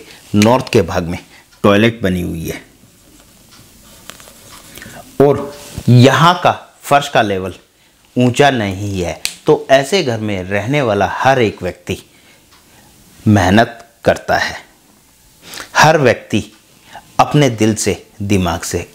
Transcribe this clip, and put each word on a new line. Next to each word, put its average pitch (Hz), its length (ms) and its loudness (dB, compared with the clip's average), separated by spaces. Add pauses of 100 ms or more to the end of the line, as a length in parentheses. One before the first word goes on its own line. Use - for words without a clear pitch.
(340)
नॉर्थ 113 380 2
के 107 100 4
भाग 87 200 -4
में 87 160 -8 (440)
टॉयलेट 107 400 2
बनी 92 200 -2
हुई 82 260 -8
है - 140 -12 (2750)
और - 300 -2 (320)
यहाँ 131 560 6
का - 380 -2
फर्श 143 260 0
का 131 140 0
लेवल 95 320 -4 (640)
ऊंचा 123 320 4
नहीं 98 520 -4
है, 80 200 -8 (240)
तो 151 240 2
ऐसे 165 320 2
घर 117 180 -4
में 101 240 -6
रहने 104 380 -4
वाला 101 300 0
हर 131 300 2
एक 101 200 -2
व्यक्ति - 360 -8 (1300)
मेहनत 104 580 2 (180)
करता 87 340 0
है। - 180 -6 (1200)
हर 156 220 4
व्यक्ति 113 460 0 (760)
अपने 147 300 2
दिल 110 240 0
से, - 320 -6 (160)
दिमाग 92 380 -2
से - 340 -8